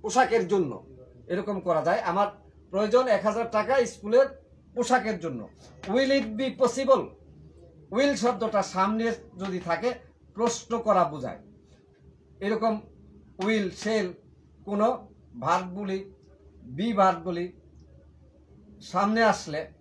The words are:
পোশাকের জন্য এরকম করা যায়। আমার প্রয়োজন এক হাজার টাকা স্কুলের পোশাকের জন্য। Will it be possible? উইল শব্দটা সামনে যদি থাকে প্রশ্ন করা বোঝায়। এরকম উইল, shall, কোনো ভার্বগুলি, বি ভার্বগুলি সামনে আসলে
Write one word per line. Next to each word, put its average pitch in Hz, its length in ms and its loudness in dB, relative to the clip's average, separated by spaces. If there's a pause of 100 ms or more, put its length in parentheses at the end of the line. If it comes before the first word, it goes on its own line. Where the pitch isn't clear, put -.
পোশাকের 220 460 2
জন্য 175 240 0 (560)
এরকম 190 320 -4
করা 170 280 0
যায়। 185 140 2
আমার 196 260 0 (440)
প্রয়োজন 214 360 2
এক 196 180 2
হাজার 220 260 0
টাকা 214 220 0 (120)
স্কুলের 240 420 2 (480)
পোশাকের 220 440 0
জন্য। 131 300 -8 (440)
Will 262 260 4
it 220 80 -4 (120)
be 269 80 -2 (140)
possible? 254 420 2 (880)
উইল 262 240 2
শব্দটা 208 480 0
সামনে 208 420 0 (360)
যদি 185 180 -6
থাকে 170 300 -2 (440)
প্রশ্ন 233 460 -2
করা 185 240 4
বোঝায়। 127 360 -6 (1000)
এরকম 214 340 0 (720)
উইল, 208 260 0
shall, 208 420 -2 (520)
কোনো 202 220 0 (520)
ভার্বগুলি, 185 600 -2 (760)
বি 208 160 -2
ভার্বগুলি 180 520 2 (1500)
সামনে 208 320 2
আসলে 160 360 0 (220)